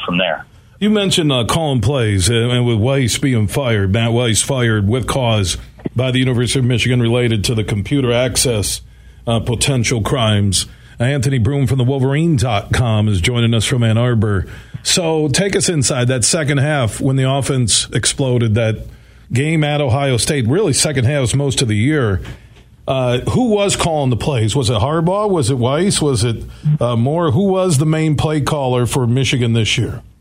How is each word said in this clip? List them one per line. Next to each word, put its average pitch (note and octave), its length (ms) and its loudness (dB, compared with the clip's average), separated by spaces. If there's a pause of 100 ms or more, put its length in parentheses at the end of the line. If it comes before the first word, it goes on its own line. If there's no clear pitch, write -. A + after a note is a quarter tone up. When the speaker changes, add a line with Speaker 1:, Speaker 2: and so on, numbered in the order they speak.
Speaker 1:
from F2+ 140 -2
there. E2+ 260 -4 (340)
Speaker 2:
You G#3 100 0
mentioned, F#3+ 420 0
uh, B2 140 0
calling C#3 360 0
plays, G#2+ 480 0
and, A#2 220 0
and B2 140 2
with A#2+ 120 2
Weiss B2+ 400 0
being A#2+ 300 0
fired, A2 440 0
Matt A#2 200 0
Weiss A#2 300 2
fired A2+ 460 0
with A#2+ 200 0
cause A2+ 500 0 (380)
by B2+ 160 0
the B2+ 80 0
University B2+ 400 0
of B2 60 2
Michigan B2 360 2
related A#2 440 2
to B2+ 100 0
the A2 80 0
computer A#2+ 480 -2
access, A#2+ 680 -2 (440)
uh, A#2 140 0
potential A#2+ 640 -2
crimes. G#2 640 0 (340)
Anthony C3+ 400 0
Broome C#3 280 0
from C3+ 120 0
the B2 40 2
Wolverine C#3 520 2
dot G#2+ 360 0
com A2 360 2
is G2+ 120 2
joining A#2 340 2
us A2+ 120 2
from B2+ 180 0
Ann A2 140 2
Arbor. A2+ 480 2 (380)
So D#3+ 460 0
take F#3+ 260 0
us F#3 140 0
inside C3 400 0
that B2+ 140 0
second D3 360 0
half C3+ 420 0
when C3+ 140 0
the C3 140 2
offense C3 640 0
exploded, B2 640 0
that A2 300 -2 (460)
game D3+ 320 0
at D3 180 0
Ohio C3+ 360 0
State, C3+ 300 0
really D#3+ 260 2
second C3+ 320 0
halves C#3 280 0
most C#3 280 0
of C3 60 0
the G#2+ 100 0
year. A#2 440 0 (640)
Uh, B2+ 360 0
who A#3 280 0
was G3+ 280 0
calling D3+ 320 0
the A#2+ 80 0
plays? A2 380 -2
Was C3+ 140 0
it B2+ 40 0
Harbaugh? E3 560 0
Was D#3 200 0
it C3+ 80 0
Weiss? C#3+ 440 0
Was C3+ 240 2
it, A2+ 180 -4 (380)
uh, A#2+ 160 0
Moore? D3 340 0
Who F#3 160 2
was F#3 300 2
the D#3 80 2
main D#3 320 0
play D#3 240 0
caller B2+ 440 0
for B2 220 0
Michigan B2 460 0
this A2+ 240 0
year? - 240 -4 (200)